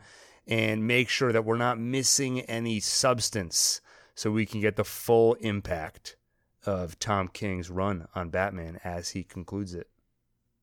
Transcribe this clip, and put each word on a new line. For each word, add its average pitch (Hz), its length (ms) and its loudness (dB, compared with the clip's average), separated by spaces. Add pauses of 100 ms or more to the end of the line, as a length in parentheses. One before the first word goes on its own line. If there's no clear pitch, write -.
(460)
and 110 400 0
make 120 240 2
sure 123 220 2
that 110 120 4
we're 113 140 2
not 120 200 2
missing 127 640 0
any 117 380 -2
substance - 1040 0 (320)
so - 160 -2
we 107 160 2
can 107 160 -6
get 107 140 2
the 104 80 2
full 117 500 4
impact 98 800 -4 (480)
of 90 340 -4
Tom 98 300 0
King's 90 400 -6
run 92 460 -2
on 87 160 -6
Batman 90 540 -4
as 87 260 -6
he 95 120 -6
concludes 92 520 -8
it. 87 140 -10 (760)